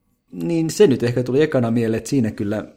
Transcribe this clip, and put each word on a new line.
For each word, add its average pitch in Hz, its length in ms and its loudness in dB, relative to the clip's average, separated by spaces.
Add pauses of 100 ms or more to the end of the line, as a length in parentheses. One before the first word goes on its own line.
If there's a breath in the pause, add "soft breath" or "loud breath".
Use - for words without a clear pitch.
(320)
Niin 165 380 -2
se 208 160 4
nyt 127 160 2
ehkä 120 200 0
tuli 123 200 0
ekana 131 280 0
mieleen, 113 280 0
että - 120 -10
siinä 120 200 2
kyllä 104 340 -4 (120)